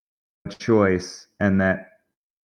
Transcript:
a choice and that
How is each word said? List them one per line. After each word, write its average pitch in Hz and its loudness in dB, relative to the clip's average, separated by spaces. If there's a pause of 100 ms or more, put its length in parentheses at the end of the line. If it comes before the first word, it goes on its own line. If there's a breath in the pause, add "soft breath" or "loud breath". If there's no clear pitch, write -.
(460)
a - -14
choice 98 0 (120)
and 95 2
that 95 -2 (560)